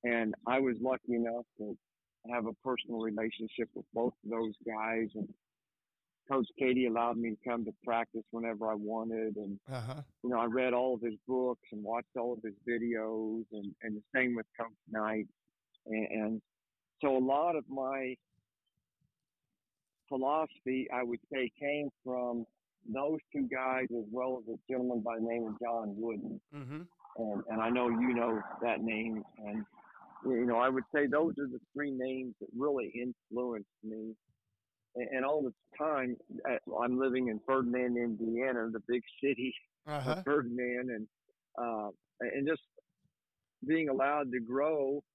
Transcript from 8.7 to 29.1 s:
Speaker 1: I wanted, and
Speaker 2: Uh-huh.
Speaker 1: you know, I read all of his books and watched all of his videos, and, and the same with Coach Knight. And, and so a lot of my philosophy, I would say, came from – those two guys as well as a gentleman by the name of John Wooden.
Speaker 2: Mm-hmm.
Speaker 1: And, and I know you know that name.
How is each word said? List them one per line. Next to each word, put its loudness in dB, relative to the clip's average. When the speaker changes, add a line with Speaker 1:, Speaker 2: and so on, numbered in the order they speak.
Speaker 1:
I 0
wanted, -2
and -6
Speaker 2:
Uh-huh. -6
Speaker 1:
you -2
know, 2
I 4
read 2
all 2
of -6
his -2
books 0
and -8
watched -4
all 0
of -6
his -8
videos, 0
and, -8
and -4
the -12
same 4
with -4
Coach -4
Knight. 0
And, 0
and -2
so 4
a 4
lot 4
of -2
my -4
philosophy, 0
I 0
would -2
say, 0
came 0
from – -2
those 0
two 0
guys 0
as -2
well 0
as -6
a -6
gentleman 2
by -2
the 0
name 0
of -6
John -2
Wooden. -4
Speaker 2:
Mm-hmm. -8
Speaker 1:
And, -2
and 0
I 2
know 4
you 4
know 2
that 2
name. -2